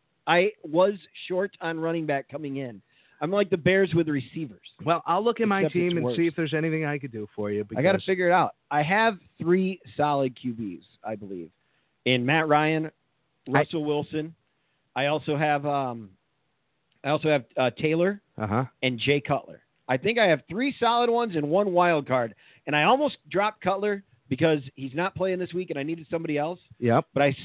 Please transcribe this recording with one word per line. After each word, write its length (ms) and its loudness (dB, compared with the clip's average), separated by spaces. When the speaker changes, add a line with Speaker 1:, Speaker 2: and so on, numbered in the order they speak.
Speaker 1:
I 280 4
was 300 2
short 320 -2
on 180 -6
running 280 -2
back 240 -2
coming 280 -8
in. 240 -10
I'm 100 -4
like 200 0
the 80 0
Bears 360 2
with 140 2
receivers. 540 -6
Speaker 2:
Well, 200 0
I'll 180 0
look 180 0
at 80 2
my 120 2
Speaker 1:
Except 120 0
Speaker 2:
team 140 2
Speaker 1:
it's 100 0
Speaker 2:
and 80 -2
Speaker 1:
worse. 100 -2
Speaker 2:
see 120 2
if 100 -4
there's 160 -2
anything 320 -2
I 120 -2
could 140 -10
do 240 -8
for 160 -4
you. 240 -2
Speaker 1:
I 60 0
gotta 160 4
Speaker 2:
Because 80 -6
Speaker 1:
figure 240 0
it 20 4
out. 240 2
I 120 2
have 340 2
three 440 0
solid 420 0
Q 140 -6
Bs, 300 -10
I 120 -8
believe, 340 -12
in 200 2
Matt 220 2
Ryan, 380 2
Speaker 2:
I 680 -16
Speaker 1:
Russell 320 0
Wilson. 500 -4
I 120 0
also 280 -2
have, 300 0
um, 440 -4
I 60 -2
also 180 0
have, 160 4
uh, 140 4
Taylor 500 0
Speaker 2:
Uh-huh. 260 0
Speaker 1:
and 160 0
Jay 220 0
Cutler. 400 -4
I 80 2
think 220 -2
I 80 6
have 200 4
three 320 -2
solid 300 2
ones 260 0
and 140 -2
one 240 2
wild 340 4
card. 260 0
And 100 -4
I 80 4
almost 340 2
dropped 300 -2
Cutler 440 -2
because 320 2
he's 200 -10
not 200 -4
playing 240 -2
this 140 -8
week 160 -6
and 80 -6
I 60 -4
needed 260 -8
somebody 280 -4
else. 220 -4
Speaker 2:
Yep. 340 4
Speaker 1:
But 100 2
I 220 2